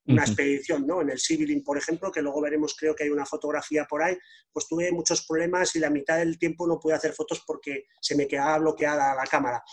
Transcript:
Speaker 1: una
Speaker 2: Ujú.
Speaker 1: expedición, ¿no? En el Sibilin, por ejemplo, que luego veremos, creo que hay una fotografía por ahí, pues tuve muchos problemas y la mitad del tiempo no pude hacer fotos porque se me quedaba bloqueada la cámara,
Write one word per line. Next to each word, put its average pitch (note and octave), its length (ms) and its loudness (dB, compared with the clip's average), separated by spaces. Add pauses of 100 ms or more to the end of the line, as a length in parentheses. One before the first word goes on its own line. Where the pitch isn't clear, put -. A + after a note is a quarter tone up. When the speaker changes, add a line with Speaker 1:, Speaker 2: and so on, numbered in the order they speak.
Speaker 1:
una B2 160 6
Speaker 2:
Ujú. - 100 2
Speaker 1:
expedición, C#3 540 0
¿no? F3 160 0
En C#3 80 0
el B2+ 100 -4
Sibilin, D3+ 420 0
por C#3+ 140 -2
ejemplo, E3 340 -4
que D#3+ 120 -4
luego C#3+ 180 -2
veremos, D3+ 360 0
creo D#3 200 0
que D3+ 80 -4
hay D3 60 0
una C#3+ 160 -2
fotografía D3+ 580 -2
por D3+ 180 -4
ahí, F3+ 140 0 (340)
pues - 160 -6
tuve E3+ 240 -2
muchos E3+ 360 0
problemas F3+ 500 0
y - 20 0
la D3+ 120 2
mitad D3 280 2
del E3 200 0
tiempo E3+ 280 -2
no E3 140 0
pude D#3 140 2
hacer D#3 180 0
fotos - 340 -6
porque C#3+ 380 -8 (160)
se - 160 -2
me C#3+ 100 4
quedaba D3 320 2
bloqueada D3 560 2
la C3+ 120 -2
cámara, B2+ 360 0 (100)